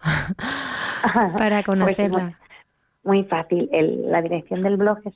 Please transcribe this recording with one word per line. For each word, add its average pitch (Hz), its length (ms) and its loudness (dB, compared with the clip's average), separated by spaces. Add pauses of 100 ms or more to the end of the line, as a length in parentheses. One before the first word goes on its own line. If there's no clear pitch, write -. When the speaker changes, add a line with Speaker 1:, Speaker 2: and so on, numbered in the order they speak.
Speaker 1:
<laughs> 190 1400 -2
para 214 260 2
Speaker 2:
Pues - 20 -14
Speaker 1:
conocerla. 185 720 0 (640)
Speaker 2:
muy, 196 140 4
muy 196 80 4
fácil, 165 480 -2
el, 160 360 2
la 170 120 2
dirección 170 420 -4
del 196 140 2
blog 208 280 2
es 202 100 -12